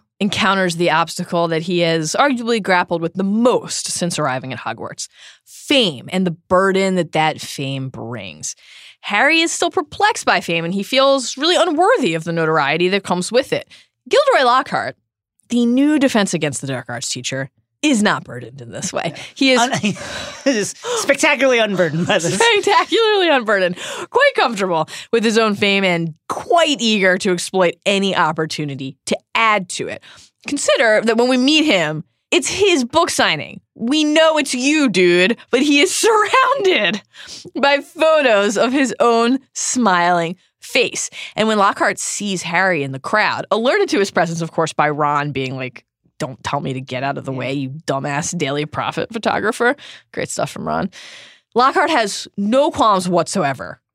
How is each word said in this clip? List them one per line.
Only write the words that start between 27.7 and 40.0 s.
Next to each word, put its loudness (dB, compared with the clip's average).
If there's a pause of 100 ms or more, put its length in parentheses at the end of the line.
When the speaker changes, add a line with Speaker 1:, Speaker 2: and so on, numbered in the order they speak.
Speaker 1:
any 0
opportunity -4 (100)
to -2 (160)
add 0
to -8
it. -12 (420)
Consider 2
that 0
when 4
we 2
meet 4
him, 0 (260)
it's 0
his 2
book 0
signing. -2 (120)
We 0
know 4
it's -2
you, 2
dude, 4 (120)
but 2
he 4
is 2
<laughs> -
surrounded 2 (580)
by 4
photos 2
of 2
his 0
own 2 (160)
smiling 0 (240)